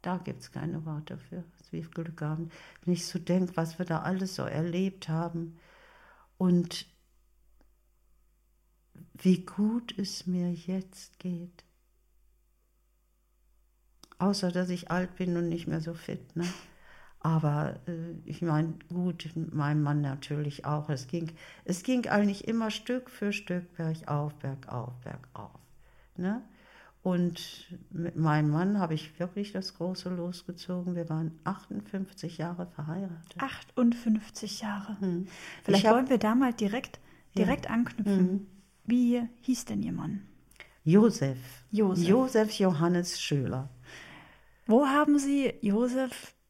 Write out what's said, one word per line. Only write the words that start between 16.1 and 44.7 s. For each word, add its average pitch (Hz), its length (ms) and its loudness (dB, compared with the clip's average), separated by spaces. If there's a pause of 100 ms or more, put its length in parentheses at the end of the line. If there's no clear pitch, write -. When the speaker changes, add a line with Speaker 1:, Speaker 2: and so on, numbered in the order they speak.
Speaker 1:
ne? 170 120 -2 (720)
Aber, 151 680 2
äh, 170 260 -8 (120)
ich - 160 -8
mein, 160 380 2 (100)
gut, 175 460 -2
mein 151 480 0
Mann 147 180 2
natürlich 143 640 -4
auch. 151 240 -2
Es 131 200 -4
ging, 170 220 -4 (360)
es 180 160 -4
ging 247 260 0
eigentlich 202 400 2
immer 226 220 0
Stück 247 400 -6
für 202 240 -4
Stück 180 420 -6
bergauf, 151 600 -2
bergauf, 123 640 -8
bergauf, - 600 -14 (560)
ne? 196 240 -2 (640)
Und 175 640 -2 (220)
mit 170 280 -6
meinem 151 340 4
Mann 185 280 2
habe 165 140 0
ich - 260 -6
wirklich 202 340 -6
das 190 200 -6
große 180 380 -4
Los 175 340 -6
gezogen. 180 500 -6
Wir 170 140 -4
waren 160 240 -2 (120)
achtundfünfzig 190 920 -6
Jahre 175 300 -6
verheiratet. 170 720 -8
Speaker 2:
Achtundfünfzig 240 1200 0
Jahre. 202 400 -4
Speaker 1:
Hm. 185 260 0 (380)
Speaker 2:
Vielleicht 196 200 6
Speaker 1:
Ich 220 40 8
hab 233 80 10
Speaker 2:
wollen 254 140 2
wir 247 80 6
da 214 160 2
mal 254 180 4
direkt, 220 480 -4 (320)
Speaker 1:
Ja. 190 140 4
Speaker 2:
direkt 269 240 0
anknüpfen. 202 600 2
Speaker 1:
Mhm. 196 140 -2 (380)
Speaker 2:
Wie 240 380 4 (180)
hieß - 240 0
denn 202 180 -2
Ihr 175 100 -2
Mann? 170 340 -6 (580)
Speaker 1:
Josef. 156 540 8 (320)
Speaker 2:
Josef. 185 360 4
Speaker 1:
Josef 220 520 6
Johannes 175 600 2
Schöler. 131 520 -2 (960)
Speaker 2:
Wo 254 200 6